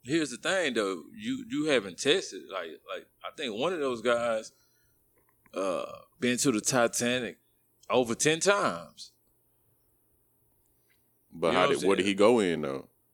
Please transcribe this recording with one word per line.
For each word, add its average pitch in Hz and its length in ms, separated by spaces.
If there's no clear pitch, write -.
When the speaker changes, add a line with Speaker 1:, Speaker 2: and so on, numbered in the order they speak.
Speaker 1:
here's 147 300
the 120 60
thing, 165 360
though. 98 300
You, 120 320
you 143 180
haven't 104 340
tested. 135 420
Like, 90 180
like, 90 140
I 90 140
think 127 180
one 151 180
of 165 60
those 127 220
guys, 117 500
uh, 90 320
been 123 200
to 139 120
the 107 100
Titanic 120 760
over 117 240
ten 160 240
times. 156 720
Speaker 2:
But 82 180
Speaker 1:
You - 40
know 92 60
Speaker 2:
how 90 80
Speaker 1:
what 90 80
Speaker 2:
did, - 80
Speaker 1:
I'm - 40
Speaker 2:
where 98 80
did 92 80
Speaker 1:
saying? 101 60
Speaker 2:
he 98 60
go 110 240
in, 82 240
though? 67 260